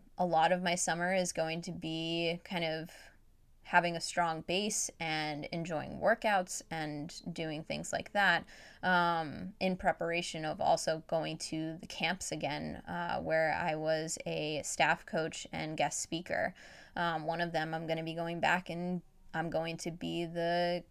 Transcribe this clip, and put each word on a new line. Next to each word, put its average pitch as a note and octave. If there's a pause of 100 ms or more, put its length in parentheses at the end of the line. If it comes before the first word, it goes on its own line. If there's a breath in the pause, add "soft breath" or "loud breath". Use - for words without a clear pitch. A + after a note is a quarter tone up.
(180)
a F3+
lot E3
of F3+
my F3
summer F3
is F#3
going E3
to E3+
be E3
kind F3
of D#3+ (760)
having E3+
a E3
strong E3
base G#3
and D3+
enjoying D3+
workouts G3
and D3+ (120)
doing D#3+
things D3+
like -
that, F#3 (400 loud breath)
um, E3+
in F#3
preparation E3+
of D#3
also D#3+
going D#3+
to D#3+
the -
camps E3+
again, D3+ (140)
uh, F3
where D#3+
I D#3+
was D#3
a D#3
staff D#3+
coach D#3+
and D#3
guest D3
speaker. - (440 loud breath)
Um, E3
one E3
of E3+
them D#3+
I'm D#3+
gonna D#3+
be D#3+
going E3+
back F3
and F3 (320)
I'm D#3+
going D#3+
to E3+
be E3+
the F3